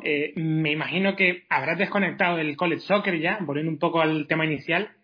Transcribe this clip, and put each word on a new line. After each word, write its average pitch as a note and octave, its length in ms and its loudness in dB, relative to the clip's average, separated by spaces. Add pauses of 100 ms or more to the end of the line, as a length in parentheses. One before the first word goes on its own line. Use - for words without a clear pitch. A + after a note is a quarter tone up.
eh, D3 320 -2
me D#3 360 0
imagino F3 440 0
que F#3 340 0
habrás D3+ 300 0
desconectado F#3 580 0
del D3+ 180 -2
college E3 260 0
soccer G3 380 0
ya, F3+ 220 -2
volviendo D3+ 300 -2
un D3 80 -6
poco E3 220 2
al D#3 260 2
tema D#3+ 180 2
inicial D#3+ 440 -2 (140)